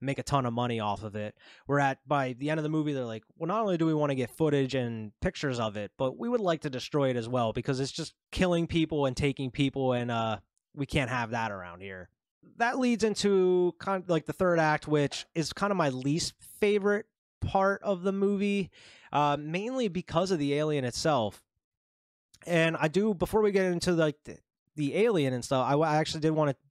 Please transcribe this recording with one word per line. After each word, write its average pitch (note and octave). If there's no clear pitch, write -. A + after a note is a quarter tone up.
make C3+
a B2
ton C#3
of A#2+
money A#2+
off G#2
of G#2
it. G#2+
We're C#3+
at, C3+
by C3+
the C3+
end D#3+
of D3+
the D3+
movie, D3+
they're C3
like, A2
Well, E3
not G#3+
only F#3+
do E3
we D#3+
wanna D3
get C#3+
footage C#3
and A#2
pictures C3+
of G#2+
it, G#2
but C3
we A#3
would A#3+
like E3+
to D3+
destroy C3
it B2
as A2+
well, A#2+
because B2+
it's C#3
just -
killing E3+
people D#3
and B2+
taking C3+
people C3+
and, A#2+
uh, A2+
we C#3
can't C3
have A#2+
that A2+
around F2+
here. F#2+
That B3
leads A#3+
into F#3
kind, F#3+
like, E3
the D3
third F3
act, D3+
which D3
is D#3+
kind G3+
of F#3+
my D#3
least C#3
favorite G#3
part G3
of F#3
the G3
movie, G3
uh, D3
mainly G#3
because F3+
of E3+
the C#3+
alien D3
itself. A#2+
And E3
I D3+
do, G3+
before F#3
we G#3
get F#3+
into, F3+
like, D#3
the, -
the D3
alien F3+
and A#2+
stuff, B2+
I, C#3+
I D3+
actually D#3
did D#3+
wanna D3+